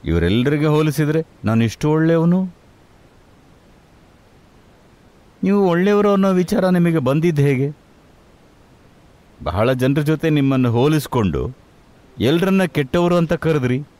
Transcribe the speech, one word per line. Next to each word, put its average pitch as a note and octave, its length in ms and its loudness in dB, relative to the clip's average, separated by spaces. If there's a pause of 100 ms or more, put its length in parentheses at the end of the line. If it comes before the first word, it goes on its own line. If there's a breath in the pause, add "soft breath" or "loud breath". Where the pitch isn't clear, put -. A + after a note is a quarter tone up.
ಇವರೆಲ್ಲರಿಗೆ A#2 600 0
ಹೋಲಿಸಿದ್ರೆ D#3 600 0 (180)
ನಾನು A2+ 200 0
ಇಷ್ಟು C3+ 260 -4
ಒಳ್ಳೆಯವನು. E3 580 0 (3000)
ನೀವು G3 260 2
ಒಳ್ಳೆಯವರು G3+ 440 2
ಅನ್ನೋ G3 200 2
ವಿಚಾರ F3+ 360 0
ನಿಮಗೆ F3 300 2
ಬಂದಿದ್ದು D3 440 0
ಹೇಗೆ? C#3 340 -2 (1700)
ಬಹಳ G2+ 300 -2
ಜನರ C3+ 280 0
ಜೊತೆ D#3 300 -2
ನಿಮ್ಮನ್ನು C3+ 420 0
ಹೋಲಿಸ್ಕೊಂಡು A#2+ 840 -2 (640)
ಎಲ್ರನ್ನ F#3 440 0
ಕೆಟ್ಟವರು F3 520 0
ಅಂತ E3+ 160 0
ಕರೆದ್ರಿ. D3 500 -2 (180)